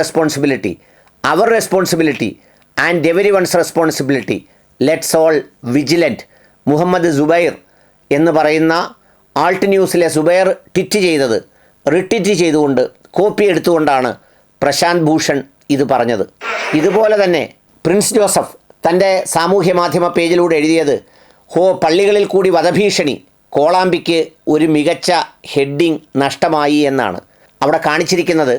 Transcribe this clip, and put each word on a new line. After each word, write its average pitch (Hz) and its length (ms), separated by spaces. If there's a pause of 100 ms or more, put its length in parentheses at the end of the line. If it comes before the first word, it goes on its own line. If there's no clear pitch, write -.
responsibility, 143 720 (580)
our 185 160 (100)
responsibility 165 760 (560)
and 175 120 (140)
everyone's 196 500
responsibility. 143 760 (500)
Let's 160 220 (100)
all 160 160 (400)
vigilant." 147 440 (500)
മുഹമ്മദ് 170 440
സുബൈർ 151 380 (580)
എന്ന് 160 260
പറയുന്ന 160 360 (640)
ആൾട്ട് 185 360
ന്യൂസിലെ 180 360 (100)
സുബൈർ 175 300 (260)
ട്വീറ്റ് 190 320
ചെയ്തത് 139 300 (580)
റീട്വീറ്റ് 190 480
ചെയ്തുകൊണ്ട്, 147 420 (340)
കോപ്പി 202 340
എടുത്തുകൊണ്ടാണ് 151 600 (500)
പ്രശാന്ത് 165 460
ഭൂഷൺ 151 300 (380)
ഇത് 135 160
പറഞ്ഞത്. 117 320 (560)
ഇതുപോലെ 208 440
തന്നെ 170 200 (420)
പ്രിൻസ് 185 320
ജോസഫ് 190 360 (320)
തൻ്റെ 185 260 (220)
സാമൂഹ്യ 180 460
മാധ്യമ 175 280 (100)
പേജിലൂടെ 170 420
എഴുതിയത്, 151 360 (580)
"ഹോ, 165 100 (200)
പള്ളികളിൽ 196 500
കൂടി 190 240
വധഭീഷണി, 170 580 (400)
കോളാമ്പിക്ക് 170 640 (340)
ഒരു 156 220
മികച്ച 156 360 (420)
ഹെഡിങ് 143 480 (220)
നഷ്ടമായി" 147 560 (120)
എന്നാണ്. 110 300 (420)
അവിടെ 156 240
കാണിച്ചിരിക്കുന്നത് 156 720